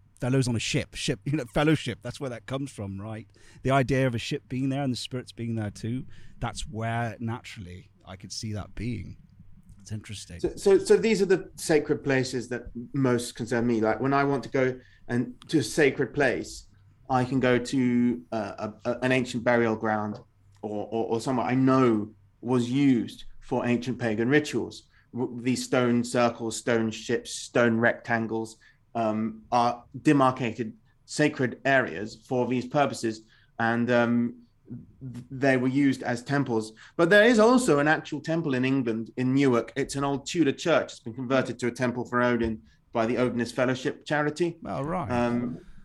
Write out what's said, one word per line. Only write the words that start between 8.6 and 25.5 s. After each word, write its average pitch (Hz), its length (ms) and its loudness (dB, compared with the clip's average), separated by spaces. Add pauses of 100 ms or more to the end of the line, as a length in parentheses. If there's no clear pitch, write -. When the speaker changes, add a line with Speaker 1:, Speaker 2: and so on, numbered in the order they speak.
Speaker 1:
being. 104 420 -8 (640)
It's - 100 -18
interesting. 101 480 -12
Speaker 2:
So, - 160 -4
so, 196 220 6
so 202 200 6
these 196 260 2
are - 20 2
the 180 300 0
sacred 151 480 0
places 131 460 -2
that 120 140 -6 (300)
most 123 420 0
concern 117 300 -2
me. 117 160 2
Like, 110 180 2
when 135 140 0
I 139 100 4
want 139 200 0
to - 60 -14
go 127 300 0 (280)
and 120 260 -2 (160)
to 165 100 2
a - 40 2
sacred 139 500 0
place, 123 540 -2 (420)
I 127 160 2
can 135 140 0
go 123 180 6
to, 123 640 0 (100)
uh, 107 380 -6 (160)
a, 123 60 0
a, 120 100 -6
an 127 100 2
ancient 123 320 0
burial 117 320 2
ground 107 440 -2 (420)
or, 104 300 -6
or, 113 200 -2
or 113 100 0
somewhere 120 260 -2
I 123 80 0
know 127 540 4 (320)
was 120 280 0
used 127 560 2 (140)
for - 260 -2
ancient 120 320 -2
pagan 117 320 0
rituals. 135 540 0 (300)
W-, 120 280 -6
these 123 220 -2